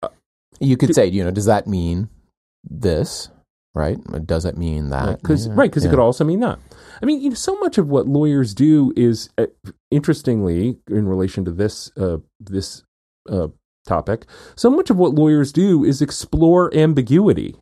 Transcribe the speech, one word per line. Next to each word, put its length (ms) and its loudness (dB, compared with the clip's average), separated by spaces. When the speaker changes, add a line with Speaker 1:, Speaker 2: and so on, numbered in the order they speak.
Speaker 1:
Uh, 60 -8
Speaker 2:
You 180 2
could 120 2
Speaker 1:
do 60 2
Speaker 2:
say, 120 4
you 160 -2
know, 80 -2
"Does 160 -2
that 220 0
mean 400 -2
this?" 600 -4
Right? 260 -4
"Does 180 -2
it 140 -6
mean 320 -4
that?" 160 -4
Speaker 1:
Right, 160 -6
'cause, 240 0
Speaker 2:
Yeah. 80 -8
Speaker 1:
right, 180 2
'cause 120 -2
it 40 2
Speaker 2:
Yeah. 40 2
Speaker 1:
could 80 4
also 240 2
mean 160 -2
that. 180 -4
I 60 -4
mean, 140 0
you 100 -2
know, 60 -6
so 240 -4
much 180 -2
of 100 0
what 200 0
lawyers 440 0
do 440 4
is, 420 0
uh, 80 0
interestingly, 840 -2
in 160 0
relation 380 -2
to 80 -6
this, 440 -4
uh, 200 -2
this, 420 -8
uh, 160 -2
topic, 320 -4
so 140 4
much 200 0
of 60 4
what 180 2
lawyers 380 4
do 320 4
is 180 0
explore 720 2
ambiguity. 880 2